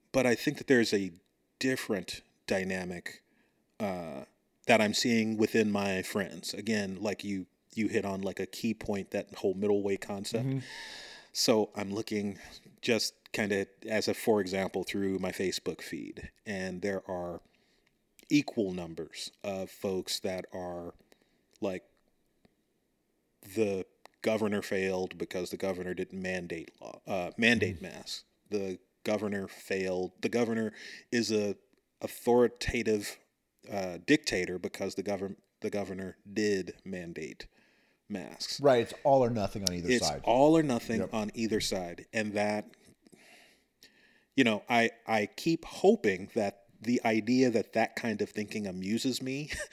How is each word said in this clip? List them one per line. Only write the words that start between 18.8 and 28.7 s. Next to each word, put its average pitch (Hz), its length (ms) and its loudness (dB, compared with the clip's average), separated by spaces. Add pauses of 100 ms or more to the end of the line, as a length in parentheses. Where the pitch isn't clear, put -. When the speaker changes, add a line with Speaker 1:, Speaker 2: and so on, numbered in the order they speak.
Speaker 1:
of 95 260 -4
folks - 520 -4
that 92 300 -4
are, 87 440 -8 (640)
like, 92 220 -4 (1700)
the 101 300 0 (360)
governor 104 400 2
failed 95 560 -2
because 87 340 -6
the 92 60 -8
governor 90 360 -4
didn't 92 280 -6
mandate 90 500 -6 (100)
law, - 260 -16
uh, 87 300 -2
mandate 107 380 6
Speaker 2:
Mm-hmm. 92 100 -12
Speaker 1:
masks. - 380 -12 (260)
The 95 300 -4 (240)